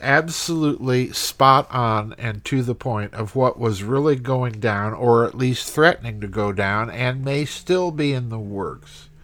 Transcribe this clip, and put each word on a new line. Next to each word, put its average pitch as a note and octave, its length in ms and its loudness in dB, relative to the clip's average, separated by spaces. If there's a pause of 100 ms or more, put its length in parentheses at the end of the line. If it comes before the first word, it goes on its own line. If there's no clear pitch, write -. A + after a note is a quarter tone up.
absolutely D3 1120 0
spot C3+ 580 2
on A2 460 -2
and A2 280 -6
to C3 180 0
the A#2+ 100 -2
point G#2+ 400 -6
of G#2+ 220 -8
what B2+ 240 2
was G#2 240 -2
really C#3 320 2
going B2+ 380 -2
down, G#2+ 400 -2
or A#2 320 6
at - 120 -4
least B2+ 340 -2
threatening A#2+ 500 2
to G#2 60 -6
go G2+ 240 -2
down, G2+ 380 0
and B2+ 340 -4
may C#3 220 -2
still F3+ 460 0
be D3 220 0
in B2 160 -4
the A2+ 100 -6
works. G2 680 -8 (140)